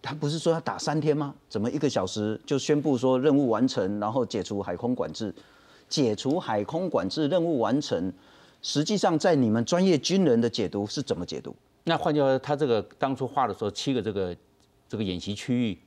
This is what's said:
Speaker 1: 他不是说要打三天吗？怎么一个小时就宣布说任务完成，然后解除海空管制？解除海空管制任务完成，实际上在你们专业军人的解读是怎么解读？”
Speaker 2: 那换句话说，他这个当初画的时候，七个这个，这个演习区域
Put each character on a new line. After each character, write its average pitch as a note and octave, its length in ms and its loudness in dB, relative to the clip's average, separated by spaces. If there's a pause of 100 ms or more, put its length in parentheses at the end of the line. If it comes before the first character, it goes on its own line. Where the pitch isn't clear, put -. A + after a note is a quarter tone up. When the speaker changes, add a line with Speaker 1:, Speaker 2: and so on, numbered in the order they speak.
Speaker 1:
他 - 120 -8
不 D3 160 -2
是 D#3+ 100 -2
说 E3 140 2
要 D#3+ 80 0
打 A2 160 -6
三 D#3 240 0
天 D3 160 2
吗？ C#3+ 180 -6 (140)
怎 G#2+ 100 -4
么 A2 100 0
一 - 80 -4
个 C#3 120 2
小 F#2+ 180 0
时 G#2+ 380 -2
就 C#3+ 120 0
宣 D3 240 2
布 C#3+ 160 2
说 C3 220 4
任 C#3 160 4
务 C#3 140 4
完 A2 180 4
成， G#2 320 0
然 G#2 100 -2
后 B2 160 0
解 G#2 160 -4
除 G2+ 220 -4
海 F2+ 100 -4
空 A#2+ 220 -2
管 D#2+ 160 -4
制？ F#2+ 240 -6 (540)
解 A#2 260 2
除 C#3+ 240 -2
海 G#2+ 240 -2
空 C4 260 -4
管 F#2+ 200 0
制 D3+ 180 -2
任 E3+ 160 2
务 E3 160 0
完 A#2 220 2
成， F#2 320 -4 (480)
实 D3 240 -2
际 G#3 120 0
上 E3+ 220 2
在 F3+ 160 4
你 B2+ 140 4
们 A2+ 160 2
专 F3 200 2
业 F3 120 4
军 F#3 260 2
人 A#2+ 160 6
的 A#2 100 2
解 G2+ 200 -2
读 G#2 180 -4
是 - 140 -6
怎 - 160 -4
么 F2 80 -6
解 C#2 160 -10
读？” - 120 -14 (360)
Speaker 2:
那 D#3+ 80 2
换 D#3 160 0
句 D3 80 4
话 C3+ 60 4
说， C3 120 4
他 C#3+ 140 -2
这 C#3+ 140 0
个 A2 140 4 (180)
当 C3+ 160 0
初 C3 100 -4
画 B2+ 220 0
的 G2+ 60 -4
时 G2+ 100 -6
候， G2+ 80 -2
七 - 220 -4
个 B2 80 0
这 G#2 100 -4
个， F#2 240 -2 (540)
这 A2 80 -8
个 G#2+ 60 -2
演 F#2 140 -2
习 G2+ 160 -6
区 A#2+ 360 -2
域 F2 180 -8